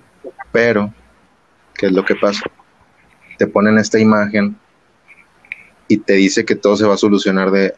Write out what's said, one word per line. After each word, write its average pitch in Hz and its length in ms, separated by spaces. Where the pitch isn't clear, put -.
Pero, 110 420
¿qué - 120
es 95 60
lo 92 120
que 101 120
pasa? 104 260
Te 104 80
ponen 107 320
esta 110 220
imagen 107 560
y 104 120
te - 160
dice 98 300
que 104 120
todo 101 200
se 107 100
va 101 80
a 92 40
solucionar 98 540
de, 98 260